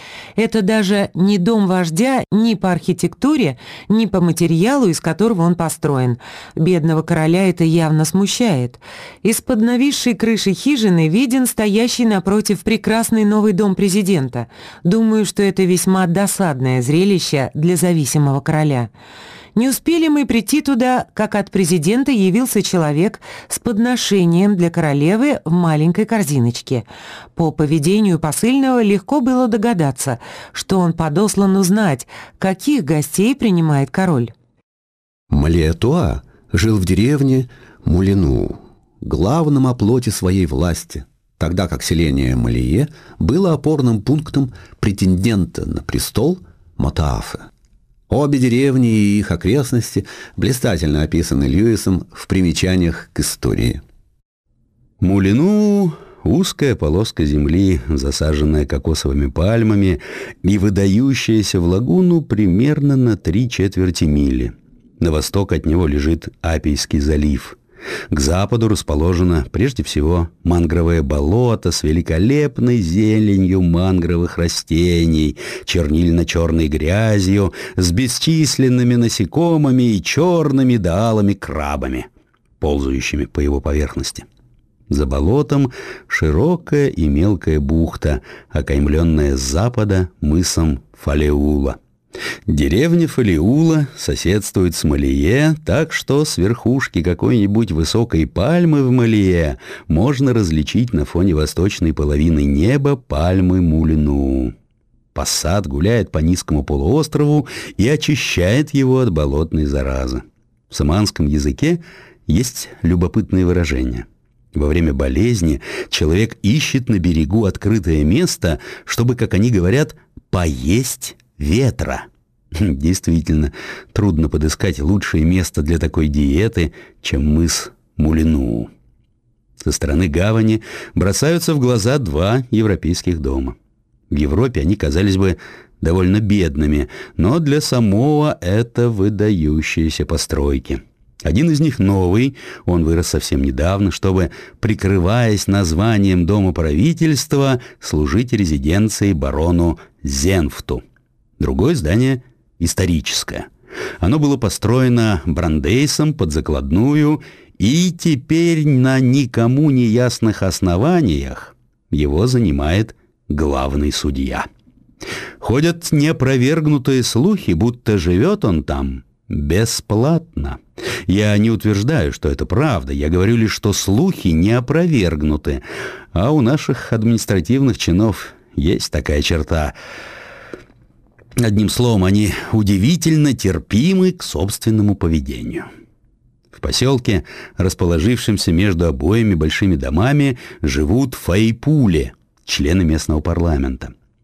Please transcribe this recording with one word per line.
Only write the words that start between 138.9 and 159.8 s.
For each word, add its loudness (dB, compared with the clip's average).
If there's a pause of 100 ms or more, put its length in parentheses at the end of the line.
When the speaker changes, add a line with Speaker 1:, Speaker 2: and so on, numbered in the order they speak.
Speaker 3:
выдающиеся 0
постройки. -4 (400)
Один 2
из 0
них 0
новый, 2 (280)
он 0
вырос 2
совсем -2
недавно, 0
чтобы, 0 (260)
прикрываясь 0
названием 2
дома 2
правительства, 0 (160)
служить -2
резиденцией 0
барону 0 (240)
Зенфту. -2 (560)
Другое 0
здание – 0 (340)
историческое. -2 (540)
Оно 2
было 2
построено 0
Брандейсом 0
под -2
закладную, 0 (340)
и 2
теперь 0
на 2
никому 2
не 2